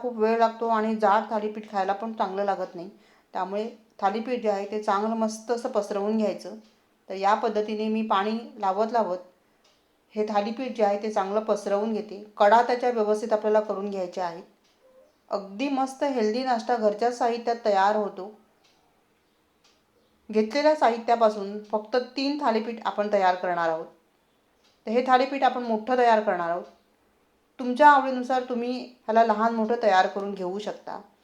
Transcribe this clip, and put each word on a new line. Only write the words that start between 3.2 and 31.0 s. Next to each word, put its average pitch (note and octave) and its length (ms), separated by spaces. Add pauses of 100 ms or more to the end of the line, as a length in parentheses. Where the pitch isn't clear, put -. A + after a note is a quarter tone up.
त्यामुळे G3 340 (320)
थालीपीठ A3+ 420
जे G#3+ 60
आहे G3+ 220
ते G#3+ 120
चांगलं G#3+ 320
मस्त A3 360
असं A#3+ 200
पसरवून G#3 480
घ्यायचं. G3+ 360 (540)
तर - 60
या F#3+ 200
पद्धतीने G#3+ 540
मी A3 140
पाणी A3 360 (200)
लावत G#3 340
लावत F#3+ 260 (960)
हे G#3+ 120
थालीपीठ A3 500
जे A3+ 80
आहे G3+ 180
ते A3 80
चांगलं G3+ 300
पसरवून G#3 520
घेते. G#3 300 (140)
कडा A3 260
त्याच्या B3 280
व्यवस्थित A3 420
आपल्याला G#3+ 280
करून G3+ 300
घ्यायच्या F#3 360
आहेत. E3+ 160 (880)
अगदी G3+ 380
मस्त C4+ 360
हेल्दी B3 400
नाश्ता B3 320
घरच्या G#3+ 360
साहित्यात A#3 520
तयार G3+ 320
होतो. G3+ 360 (2000)
घेतलेल्या A3+ 460
साहित्यापासून A3+ 880
फक्त G#3+ 320 (200)
तीन C#4 240
थालीपीठ A3+ 440
आपण G#3 280
तयार F#3 220
करणार F3 340
आहोत. E3 180 (1000)
तर A3 40
हे A#3+ 160
थालीपीठ C4+ 380
आपण B3 180
मोठं A#3 360
तयार A#3 240
करणार F3 280
आहोत. F3+ 140 (960)
तुमच्या B3 280
आवडीनुसार C4 540
तुम्ही B3 360
ह्याला A3+ 460
लहान A3+ 300
मोठं A3 280
तयार F#3+ 240
करून G3 280
घेऊ F#3 240
शकता. - 400 (260)